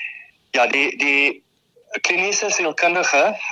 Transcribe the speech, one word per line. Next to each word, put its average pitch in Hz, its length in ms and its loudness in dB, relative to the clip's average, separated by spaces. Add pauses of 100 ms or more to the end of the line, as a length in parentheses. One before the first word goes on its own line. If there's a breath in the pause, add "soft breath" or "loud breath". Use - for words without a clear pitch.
(500 loud breath)
Ja, 123 160 2
die, 139 300 0
die 143 460 0 (580)
kliniese 190 500 -2
sielkundige, 170 880 0 (140 loud breath)